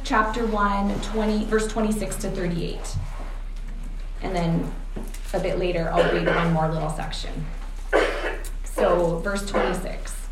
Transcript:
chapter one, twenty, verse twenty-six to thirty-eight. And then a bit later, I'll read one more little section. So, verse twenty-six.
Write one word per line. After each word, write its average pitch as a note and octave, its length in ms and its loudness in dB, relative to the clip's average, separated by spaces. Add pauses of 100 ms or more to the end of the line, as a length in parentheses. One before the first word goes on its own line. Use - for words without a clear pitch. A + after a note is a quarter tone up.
chapter A3 440 2
one, G3+ 540 2
twenty, G#3+ 440 2
verse A3 220 2
twenty-six G#3+ 480 0
to - 160 -4
thirty-eight. F2 680 -2 (1300)
And F#3 120 -2
then E3+ 380 2 (600)
a F#3+ 60 2
bit F3+ 200 0
later, E3+ 340 0
I'll E3+ 180 6
read E3+ 140 2
one E3+ 260 4
more D#3+ 200 4
little D#3 180 -2
section. - 560 -4 (1160)
So, E3+ 560 2
verse G3+ 260 -2
twenty-six. - 720 -2 (160)